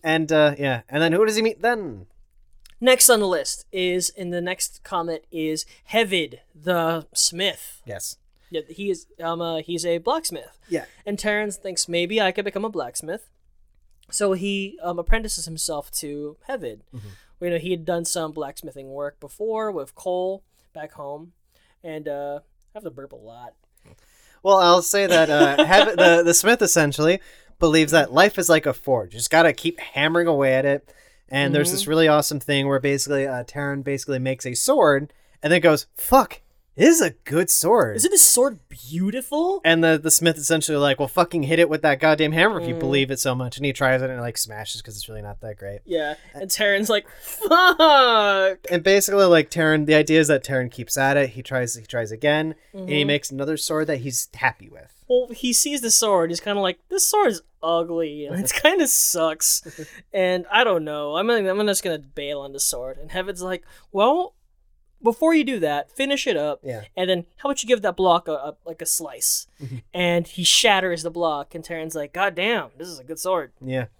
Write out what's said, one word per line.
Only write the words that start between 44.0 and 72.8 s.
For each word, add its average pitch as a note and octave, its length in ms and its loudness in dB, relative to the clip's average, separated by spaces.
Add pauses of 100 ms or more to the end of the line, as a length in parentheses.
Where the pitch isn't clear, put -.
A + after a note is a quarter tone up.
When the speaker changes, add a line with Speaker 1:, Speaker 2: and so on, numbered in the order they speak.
Speaker 1:
it C3 80 -4
and B2+ 80 -10
it, A#2+ 40 -8
like, A#2+ 140 -8
smashes - 460 -8
'cause A2 140 -16
it's - 120 -14
really G#2+ 140 -14
not G2+ 180 -14
that G#2+ 160 -14
great. G2+ 300 -14
Speaker 2:
Yeah. D3+ 300 -4 (180)
And F#3 160 -10
Terran's G#3 400 0
like, G#3 160 0 (720)
"Fuck!" G#3+ 800 4 (120)
Speaker 1:
And F3 120 0
basically, G3 420 4
like, E3 260 6
Terran, D#3 360 2
the D3+ 80 4
idea D#3 260 6
is D3 80 2
that C#3+ 160 2
Terran C3 240 -4
keeps - 300 -8
at C#3 180 2
it. C#3 140 0
He B2+ 120 -16
tries, B2 320 -4
he A2+ 120 -18
tries A2+ 260 -6
again. D3+ 420 0 (180)
And F#3+ 160 -14
he D3 120 -2
Speaker 2:
Mm-hmm. D3 60 0
Speaker 1:
makes D3 240 -2
another C#3 260 -4
sword D#3 300 -4
that D3+ 120 -4
he's A#2+ 360 -8
happy G#2+ 340 -4
with. - 240 -20 (160)
Speaker 2:
Well, B3 240 2
he B3 200 -4
sees C#4+ 300 0
the A#3 80 -2
sword. F#3+ 400 2
He's E3+ 100 -4
kinda G3+ 200 -4
like, F#3+ 180 -2 (100)
"This F#4+ 180 0
sword G#4 260 2
is E3+ 100 -10 (200)
ugly. E3 640 -2
And E3+ 160 -6
it - 100 -4
Speaker 1:
<laughs> - 100 -6
Speaker 2:
kinda E4 240 2
sucks." - 760 0 (500)
And F#3 380 0
I A3+ 140 4
don't F3 200 0
know. D3 320 -6
I'm, G#3 140 -2
I'm G#3 360 0
just G3 180 -2
gonna E3 140 -4
bail C#3+ 420 -10
on C#3 120 -14
the C#3 80 -12
sword. C3 380 -6
And D3+ 120 -14
Heaven's F#3 320 -8
like, F#3 220 -8 (260)
"Well, C#4 440 0 (680)
before C#4+ 320 2
you D4+ 100 2
do B3 140 -4
that, D3 320 -2
finish C#4 380 -4
it F#3 80 0
up. D3 260 -4
Speaker 1:
Yeah. A#2+ 200 -12 (140)
Speaker 2:
And F#3 140 -2
then F3 160 0 (120)
how C#4 100 -6
about C#4 140 -4
you A3 40 -8
give A3+ 160 2
that F#3+ 140 -2
block F3 320 2
a, D#3+ 40 -4
a, D3 320 -8
like, D#3+ 160 -14
a D#3+ 60 -8
slice?" - 600 -4 (160)
Speaker 1:
Mm-hmm. B2+ 140 -12 (160)
Speaker 2:
And F3 340 0
he - 180 -8
shatters F#3 580 2
the E3+ 80 -6
block. D#3 440 -4
And E3 100 -12
Terran's D#3+ 300 -10
like, D3 200 -8
"God F#3+ 200 -2
damn, F#3 440 -2
this E3+ 100 -14